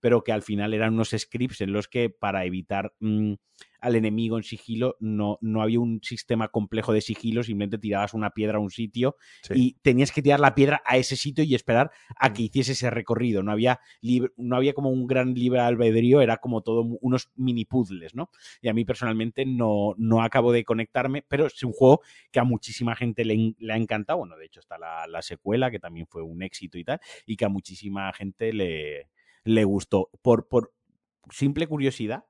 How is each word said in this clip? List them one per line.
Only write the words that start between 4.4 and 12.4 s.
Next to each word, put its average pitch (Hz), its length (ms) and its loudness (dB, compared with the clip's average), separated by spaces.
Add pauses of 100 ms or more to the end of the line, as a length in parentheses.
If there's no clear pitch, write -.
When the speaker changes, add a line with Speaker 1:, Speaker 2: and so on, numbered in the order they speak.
Speaker 1:
sigilo 117 540 -6
no, 104 440 -2
no 110 200 -2
había 113 160 2
un 117 240 -2
sistema 113 460 -4
complejo 110 460 -2
de 107 80 2
sigilo, 113 420 -4
simplemente 104 340 -4
tirabas 104 360 -4
una 107 160 -2
piedra 107 260 -2
a 107 40 0
un 101 100 -4
sitio 120 460 -4 (260)
Speaker 2:
Sí. - 140 -10
Speaker 1:
y 127 160 4 (100)
tenías 131 280 4
que 143 120 -4
tirar 143 180 4
la 135 140 6
piedra 139 320 4
a 123 100 4
ese 131 200 0
sitio 147 280 -2
y 143 100 2
esperar 123 360 2 (280)
a 127 140 4
que 110 100 -4